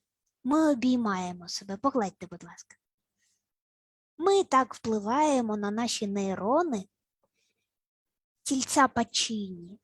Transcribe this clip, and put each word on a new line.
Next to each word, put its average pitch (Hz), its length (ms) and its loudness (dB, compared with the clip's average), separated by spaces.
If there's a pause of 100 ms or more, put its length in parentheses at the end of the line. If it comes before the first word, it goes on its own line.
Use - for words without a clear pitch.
(440)
ми 302 280 4
обіймаємо 202 760 0
себе. 196 280 -10
Погладьте, 208 500 -2
будь 170 180 -18
ласка. - 320 -20 (1400)
Ми 392 260 4
так 262 300 2
впливаємо 226 800 0
на 202 140 -2
наші 220 360 -4
нейрони, 202 800 0 (1600)
тільця 269 420 2
Пачіні, 196 960 -6